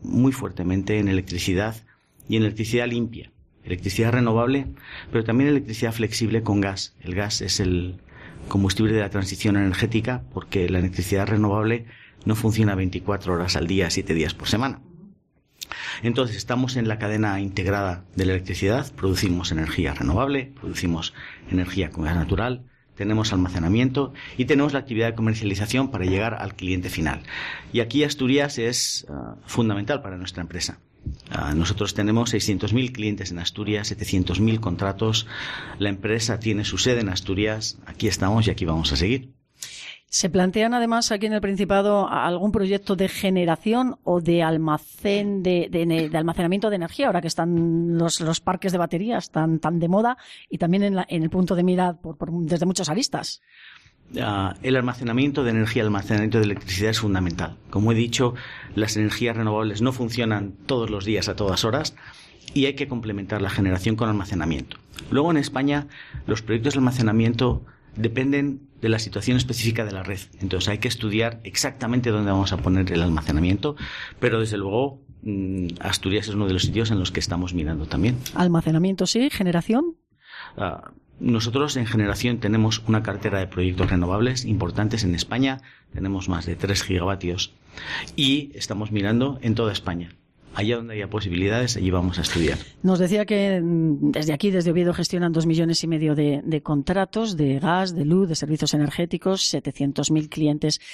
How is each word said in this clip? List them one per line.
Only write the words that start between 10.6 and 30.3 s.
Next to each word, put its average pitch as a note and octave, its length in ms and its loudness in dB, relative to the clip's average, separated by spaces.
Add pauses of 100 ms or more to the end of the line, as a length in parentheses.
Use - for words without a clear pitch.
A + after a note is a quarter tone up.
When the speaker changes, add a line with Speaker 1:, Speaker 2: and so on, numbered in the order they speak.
Speaker 1:
la F#2 80 2
electricidad F#2+ 500 0
renovable G#2+ 600 2 (360)
no G#2+ 120 2
funciona A2 400 2
veinticuatro F#2 580 -2
horas F2+ 220 0
al D2 100 0
día, F#2 240 2
siete E2 240 -2
días D#2+ 220 0
por - 120 -10
semana. A2+ 320 0 (1200)
Entonces, A#2 340 0
estamos B2+ 400 -2
en A2+ 100 0
la G#2+ 120 -2
cadena G#2 420 0
integrada F#2+ 640 -2 (100)
de F#2 100 2
la F#2 80 2
electricidad, G2 600 0
producimos F2+ 580 0
energía D#2+ 440 -2
renovable, B2+ 680 0
producimos - 540 -4 (340)
energía F2+ 400 0
con E2 160 -6
gas E2 100 0
natural, G2+ 500 0 (300)
tenemos G#2+ 380 0
almacenamiento G#2 800 2 (240)
y B2+ 80 0
tenemos C#3+ 260 4
la C#3 80 0
actividad A2+ 280 0
de A2+ 80 -2
comercialización A2 760 0
para F#2 140 -2
llegar G2 300 0
al G2+ 200 -8
cliente F#2 340 -4
final. D#2 340 -4 (500)
Y A2+ 80 2
aquí C#3 240 0
Asturias C#3+ 520 0
es, - 520 -2
ah, C#2 260 -10 (120)
fundamental A2+ 540 0
para F#2+ 140 -12
nuestra F2+ 260 -10